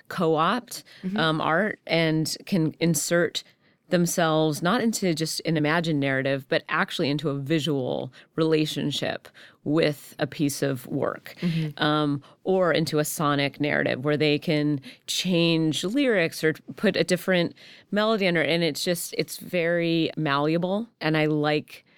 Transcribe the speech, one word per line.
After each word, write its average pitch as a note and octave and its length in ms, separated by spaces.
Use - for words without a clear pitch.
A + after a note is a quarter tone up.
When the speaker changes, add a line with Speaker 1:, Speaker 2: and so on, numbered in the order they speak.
Speaker 1:
co-opt, E3+ 760
Speaker 2:
Mm-hmm. F#3 140
Speaker 1:
um, D#3+ 240
art E3+ 440
and D#3+ 600
can D#3+ 340
insert E3+ 640
themselves D#3+ 720
not F3+ 200
into G#3 340
just D#3 300
an E3 120
imagined D#3 420
narrative, C3+ 480
but D#3+ 220
actually D#3+ 400
into D3+ 200
a C#3 40
visual C3+ 800
relationship D#3 920
with D3+ 560
a D3+ 80
piece C#3+ 340
of C3+ 260
work, - 540
Speaker 2:
Mm-hmm. D#3+ 420
Speaker 1:
um, D3+ 380
or F#3 280
into D#3 280
a D3+ 60
sonic C#3+ 540
narrative C#3 460
where D3 120
they D3 200
can D3 420
change E3 760
lyrics G#3 600
or D#3 100
put F#3+ 200
a E3 80
different F3+ 520
melody G#3 360
under E3+ 140
it. C#3 80
And E3+ 140
it's D3+ 200
just, F3 340
it's - 200
very E3+ 800
malleable. D#3+ 720
And D#3 160
I D#3 80
like D3+ 580